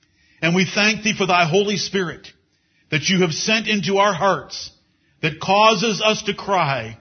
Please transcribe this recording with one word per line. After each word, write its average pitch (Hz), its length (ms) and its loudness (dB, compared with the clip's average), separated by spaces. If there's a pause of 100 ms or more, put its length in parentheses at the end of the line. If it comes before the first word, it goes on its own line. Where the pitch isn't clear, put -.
(440)
And 165 100 2
we 185 120 2
thank 214 360 -2
thee 214 160 -2
for 196 80 0
thy 175 200 4
Holy 196 320 0
Spirit 175 500 -6 (640)
that 156 180 -2
you 185 120 2
have 165 120 2
sent 220 340 -2
into 196 300 0
our 202 160 4
hearts 170 560 -2 (520)
that 151 180 -4
causes 214 640 2
us 214 220 0
to 202 120 -4
cry, 135 640 -2